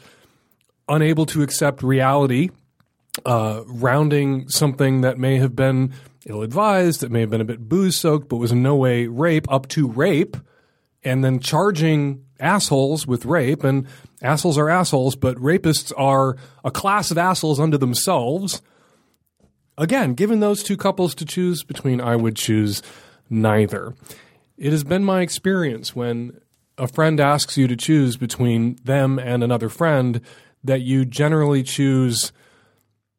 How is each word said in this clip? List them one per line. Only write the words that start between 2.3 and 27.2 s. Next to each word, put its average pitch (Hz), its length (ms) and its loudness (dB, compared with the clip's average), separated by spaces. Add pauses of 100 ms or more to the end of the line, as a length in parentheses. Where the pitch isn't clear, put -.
uh, 110 420 -2
rounding 135 800 0
something 135 520 2
that 127 180 0
may 131 180 0
have 127 200 0
been 131 360 0 (340)
ill-advised, 170 720 0
that - 100 -8
may 117 100 0
have 110 100 0
been 113 100 0
a 110 40 -2
bit 113 240 -10
booze-soaked, 160 600 0
but 120 80 -4
was 117 160 0
in 123 100 4
no 139 140 4
way 123 300 2
rape, 156 440 0
up 135 180 -2
to 147 200 0
rape, 151 480 0 (680)
and 131 200 0
then 131 140 2
charging 151 840 0 (160)
assholes 151 640 0
with 120 180 -2
rape. 147 380 0
And 135 240 0 (360)
assholes 147 360 0
are 151 100 2
assholes, 147 460 0
but 127 220 -2
rapists 156 600 0
are 135 400 2 (280)
a 131 80 -4
class 196 400 -2
of 160 60 -2
assholes 165 420 0
unto 151 180 2
themselves. 135 800 -2 (1200)
Again, 170 360 0
given 208 260 2
those 202 220 0
two 202 140 -4
couples 185 400 0
to - 80 -10
choose 175 380 -2
between, - 380 -4
I 120 160 0
would 113 200 0
choose 107 460 0 (460)
neither. 107 640 0 (640)
It 139 140 -4
has 151 140 0
been 180 200 0
my 190 180 0
experience 175 720 -4
when 120 440 -6 (380)
a 131 80 -4
friend 156 320 2
asks 143 380 2